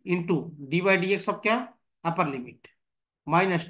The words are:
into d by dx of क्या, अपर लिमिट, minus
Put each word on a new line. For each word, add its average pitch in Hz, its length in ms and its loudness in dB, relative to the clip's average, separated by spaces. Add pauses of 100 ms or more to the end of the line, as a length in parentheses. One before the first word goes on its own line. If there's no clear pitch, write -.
into 175 280 0 (340)
d 165 120 2
by 190 180 4
dx 190 300 0
of 196 120 -4
क्या, 214 140 2 (480)
अपर 170 240 0
लिमिट, 135 400 -10 (600)
minus 170 420 2